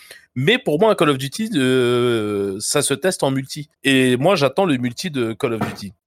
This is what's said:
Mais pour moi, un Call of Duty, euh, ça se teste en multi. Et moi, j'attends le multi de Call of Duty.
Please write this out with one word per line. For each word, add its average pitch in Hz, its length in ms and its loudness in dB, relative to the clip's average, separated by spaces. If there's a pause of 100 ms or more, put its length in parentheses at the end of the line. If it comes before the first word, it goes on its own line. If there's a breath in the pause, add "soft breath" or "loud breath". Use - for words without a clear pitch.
(360 loud breath)
Mais 165 220 2
pour 156 220 -2
moi, 214 120 4
un 196 40 2
Call 156 140 4
of 139 80 2
Duty, 175 380 -6
euh, 120 1040 0
ça 143 220 -2
se 139 120 0
teste 180 300 -2
en 139 80 2
multi. 135 380 -6 (160)
Et 127 320 4
moi, 175 180 2
j'attends 143 300 2
le 151 100 0
multi 123 360 -4
de 120 200 -2
Call 117 220 -4
of 110 80 -4
Duty. 104 320 -10 (140)